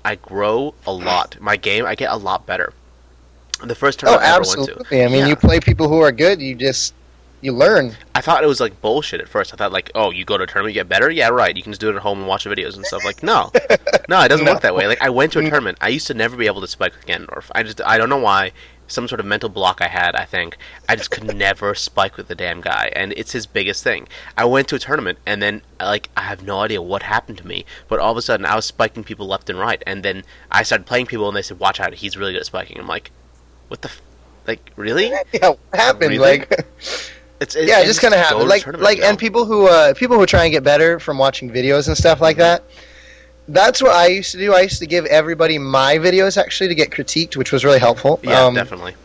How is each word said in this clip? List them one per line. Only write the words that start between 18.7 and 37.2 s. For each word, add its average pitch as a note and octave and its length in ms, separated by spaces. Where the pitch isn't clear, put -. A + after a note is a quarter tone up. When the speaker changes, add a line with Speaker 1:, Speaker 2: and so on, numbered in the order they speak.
Speaker 1:
Some B2 180
sort A#2+ 140
of G2+ 60
mental G#2 220
block F#2 320
I F2 60
had, F2 300
I B1 80
think. E2+ 320
I A2+ 80
just - 160
could G#2+ 220
<laughs> - 20
never G2 400
spike - 400
with F#2+ 100
the - 80
damn F2 260
guy, A1+ 360
and G2 200
it's - 140
his A#2 160
biggest G2 380
thing. G2+ 240
I A#2 100
went C3+ 220
to - 60
a A2 60
tournament, B2 460
and G#2 140
then, G#2 220
like, G#2 360
I - 60
have F#2+ 200
no G2 180
idea G#2+ 220
what F#2+ 220
happened G#2+ 340
to E2+ 80
me, - 180
but G#2+ 140
all G2+ 100
of A2+ 60
a A#2 60
sudden, G#2 240
I G#2+ 100
was A2 80
spiking A2 400
people G2+ 240
left F#2+ 200
and F#2 120
right, A2 260
and G2 160
then F#2+ 220
I - 140
started - 220
playing B2 200
people, G#2+ 220
and G2+ 80
they G2 60
said, F#2 180
"Watch F#2+ 180
out, F2+ 160
he's G2 220
really G2 160
good F#2 80
at F2+ 60
spiking." - 340
I'm F2+ 80
like, - 240
"What - 140
the C#3 80
f-? - 120
Like, - 260
really?" A2+ 380
Speaker 2:
<laughs> - 100
Yeah, F#3 180
what - 80
happened? G#3 380
Speaker 1:
Really? C3+ 300
Speaker 2:
Like, - 320
<laughs> - 680